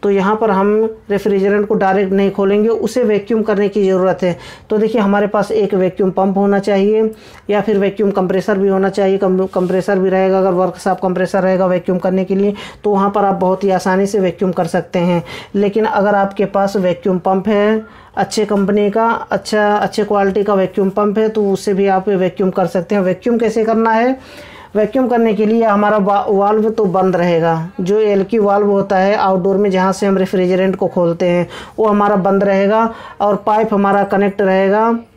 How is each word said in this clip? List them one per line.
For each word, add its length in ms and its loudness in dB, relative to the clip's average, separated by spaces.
तो 60 2
यहाँ 260 2
पर 160 0
हम 180 2
refrigerant 560 0
को 80 0
direct 380 0
नहीं 180 2
खोलेंगे, 380 2
उसे 340 -2
vacuum 400 0
करने 260 0
की 160 0
ज़रूरत 380 0
है। 140 0
तो 80 0
देखिए 240 0
हमारे 260 2
पास 260 -2
एक 220 0
vacuum 360 0
pump 260 0
होना 220 2
चाहिए 500 0
या 120 0
फिर 160 0
vacuum 340 0
compressor 460 -2
भी 100 0
होना 220 2
चाहिए। 280 0
कम-, 320 0
compressor 500 0
भी 100 2
रहेगा, 300 2
अगर 140 2
वर्कशॉप 460 -2
compressor 440 -2
रहेगा 240 2
vacuum 320 0
करने 260 0
के 100 -2
लिए 180 0
तो 60 0
वहाँ 220 2
पर 140 0
आप 120 2
बहुत 260 0
ही 80 0
आसानी 340 0
से 140 -2
vacuum 320 -2
कर 160 -2
सकते 340 -4
हैं। 220 0
लेकिन 300 0
अगर 300 0
आपके 320 0
पास 300 -2
vacuum 420 0
pump 280 -2
है 580 -2
अच्छे 280 -2
कंपनी 460 0
का, 160 0
अच्छा, 420 0
अच्छे 300 -2
quality 400 0
का 100 0
vacuum 360 0
pump 280 0
है 120 2
तो 220 -2
उससे 220 -2
भी 140 0
आप 220 0
vacuum 420 0
कर 160 0
सकते 280 -4
हैं। 60 2
Vacuum 360 0
कैसे 280 0
करना 260 2
है? 260 0
Vacuum 320 0
करने 260 2
के 120 0
लिए 180 2
हमारा 360 2
वा-, 300 0
valve 400 2
तो 180 -2
बंद 280 0
रहेगा, 540 0
जो 180 0
एल 240 0
की 160 -2
valve 300 2
होता 280 0
है 200 2
outdoor 400 0
में 140 2
जहाँ 220 2
से 120 -2
हम 120 2
refrigerant 580 0
को 120 -2
खोलते 400 0
हैं 200 0
वो 80 2
हमारा 300 2
बंद 260 2
रहेगा 460 2
और 140 2
pipe 280 0
हमारा 320 2
connect 360 -2
रहेगा। 500 2